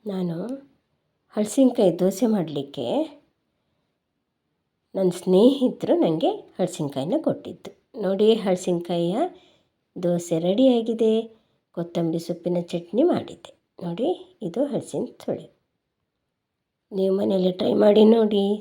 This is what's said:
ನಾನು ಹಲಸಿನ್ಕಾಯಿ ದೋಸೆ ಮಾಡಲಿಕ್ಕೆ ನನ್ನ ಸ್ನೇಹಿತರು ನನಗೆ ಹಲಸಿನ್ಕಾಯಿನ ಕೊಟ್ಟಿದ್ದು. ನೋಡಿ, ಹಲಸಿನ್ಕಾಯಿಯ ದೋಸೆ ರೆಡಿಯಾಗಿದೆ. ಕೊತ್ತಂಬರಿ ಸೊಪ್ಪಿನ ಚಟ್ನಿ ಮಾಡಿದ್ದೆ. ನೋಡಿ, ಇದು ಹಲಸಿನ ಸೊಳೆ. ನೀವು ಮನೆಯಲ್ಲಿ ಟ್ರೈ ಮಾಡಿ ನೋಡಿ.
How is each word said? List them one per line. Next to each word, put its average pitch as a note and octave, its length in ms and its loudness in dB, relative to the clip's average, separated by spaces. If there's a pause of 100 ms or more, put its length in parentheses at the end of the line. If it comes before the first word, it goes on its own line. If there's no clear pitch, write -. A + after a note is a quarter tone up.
(100)
ನಾನು F3+ 240 -4 (1000)
ಹಲಸಿನ್ಕಾಯಿ G#3+ 640 2
ದೋಸೆ F#3+ 340 0
ಮಾಡಲಿಕ್ಕೆ C#3+ 500 -6 (2000)
ನನ್ನ F#3 240 2
ಸ್ನೇಹಿತರು A#3+ 840 4
ನನಗೆ F#3 280 0 (280)
ಹಲಸಿನ್ಕಾಯಿನ E3 680 -4
ಕೊಟ್ಟಿದ್ದು. - 460 -6 (340)
ನೋಡಿ, G3 240 2 (160)
ಹಲಸಿನ್ಕಾಯಿಯ F3 720 -2 (880)
ದೋಸೆ F3 420 -2
ರೆಡಿಯಾಗಿದೆ. A3+ 640 2 (680)
ಕೊತ್ತಂಬರಿ E3+ 480 -4
ಸೊಪ್ಪಿನ F3 360 -4 (100)
ಚಟ್ನಿ F#3+ 400 -2
ಮಾಡಿದ್ದೆ. - 400 -6 (320)
ನೋಡಿ, F3 260 -4 (380)
ಇದು G3 120 -6 (120)
ಹಲಸಿನ D#3 320 -6 (200)
ಸೊಳೆ. - 220 -8 (1500)
ನೀವು F#3+ 260 0
ಮನೆಯಲ್ಲಿ F#3+ 420 0
ಟ್ರೈ A#3 140 0 (100)
ಮಾಡಿ G#3 200 8 (100)
ನೋಡಿ. G#3 320 2 (140)